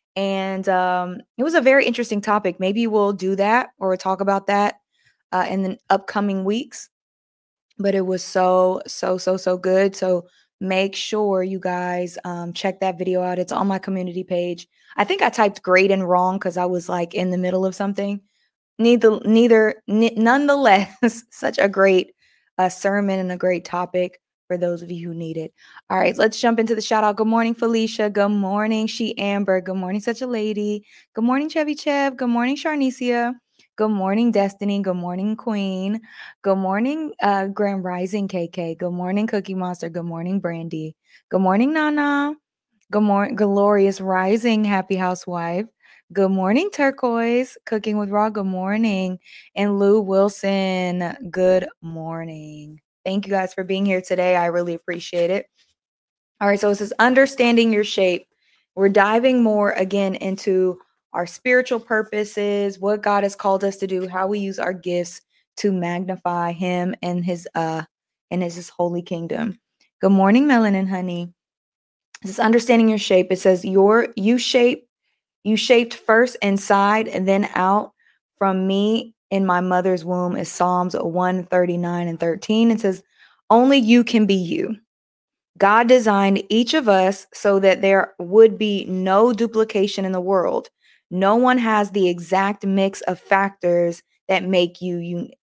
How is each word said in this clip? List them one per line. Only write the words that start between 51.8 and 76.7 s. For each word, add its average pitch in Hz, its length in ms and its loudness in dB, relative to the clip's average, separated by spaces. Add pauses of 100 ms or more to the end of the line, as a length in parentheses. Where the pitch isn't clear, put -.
morning. 160 1000 -12 (200)
Thank 196 240 -4
you 196 40 -10
guys 190 240 -2
for 190 100 -6
being 190 220 -2
here 185 160 0
today. 180 340 0
I 175 100 2
really 175 280 -2
appreciate 170 560 -4
it. 202 160 -2 (920)
All 202 100 0
right, 202 120 2
so 208 80 2
it 202 60 2
says 202 240 -6
understanding 240 760 4
your 208 120 2
shape. 185 420 0 (480)
We're 196 160 4
diving 233 520 4
more 208 280 2
again 190 460 -2
into 185 640 -2 (360)
our 175 100 -4
spiritual 247 560 0
purposes, 208 1000 -2
what 208 240 -2
God 202 200 2
has 202 120 -2
called 196 300 -2
us 196 140 -4
to 196 80 -6
do, 185 200 -4
how 185 200 -4
we 208 120 -2
use 196 200 -6
our 180 160 -4
gifts 175 480 -6 (360)
to 202 140 0
magnify 175 800 -4
him 180 480 -4
and 175 240 -4
his, 175 300 -6
uh, 160 300 -4 (460)
and 180 120 -2
his, 170 140 -6
his 180 120 -12
holy 175 320 -2
kingdom. 170 580 -8 (440)
Good 190 100 2
morning, 196 320 4
Melanin 208 460 2
Honey. 180 420 -8 (880)
This 196 120 -12
is 208 60 -8
understanding 226 520 4
your 214 80 0
shape. 185 320 2
It 185 80 0
says, 185 260 2
"Your, 196 500 4
you 220 220 2
shape, 247 520 2 (560)
you 214 120 2
shaped 233 380 2
first 233 460 2
inside 202 680 2